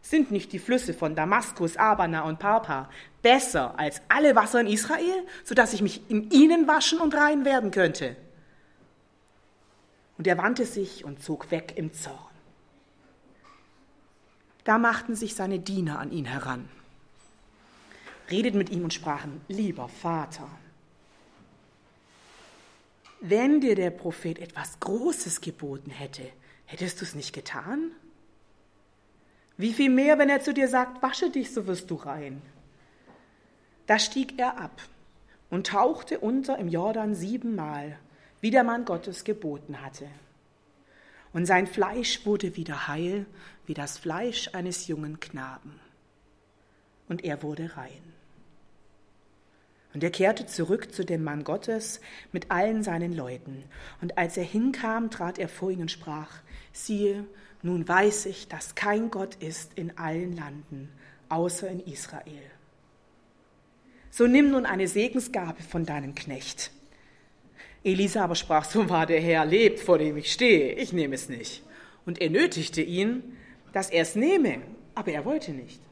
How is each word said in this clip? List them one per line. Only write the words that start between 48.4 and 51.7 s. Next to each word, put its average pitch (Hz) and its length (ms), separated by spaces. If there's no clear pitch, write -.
Und 147 100
er 170 60
kehrte 190 380
zurück - 460
zu 190 100
dem 165 200
Mann 147 200
Gottes 214 560